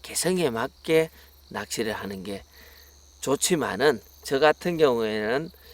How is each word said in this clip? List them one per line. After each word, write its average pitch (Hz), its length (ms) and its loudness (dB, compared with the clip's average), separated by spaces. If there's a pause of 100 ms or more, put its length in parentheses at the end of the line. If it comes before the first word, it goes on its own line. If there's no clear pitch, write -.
개성에 175 480 0
맞게 160 600 0 (380)
낚시를 107 440 -6
하는 98 300 -8
게 98 200 -10 (800)
좋지만은, 131 840 0 (200)
저 139 160 -2
같은 156 380 2
경우에는 117 760 0 (240)